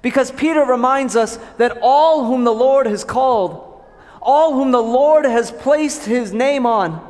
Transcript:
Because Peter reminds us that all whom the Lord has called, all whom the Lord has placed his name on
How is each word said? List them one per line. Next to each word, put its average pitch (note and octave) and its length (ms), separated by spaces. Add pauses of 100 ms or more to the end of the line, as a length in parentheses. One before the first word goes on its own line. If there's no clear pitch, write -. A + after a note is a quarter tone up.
Because C4 300
Peter D4+ 340
reminds B3+ 520
us A3+ 240 (160)
that A#3+ 260
all D4 440
whom B3 180
the A#3 100
Lord C4 320
has G#3 160
called, A3+ 800 (400)
all D4 300
whom C4+ 180
the B3 120
Lord C#4+ 420
has A#3 260
placed D4+ 540
his A3 280
name C4 340
on F3+ 440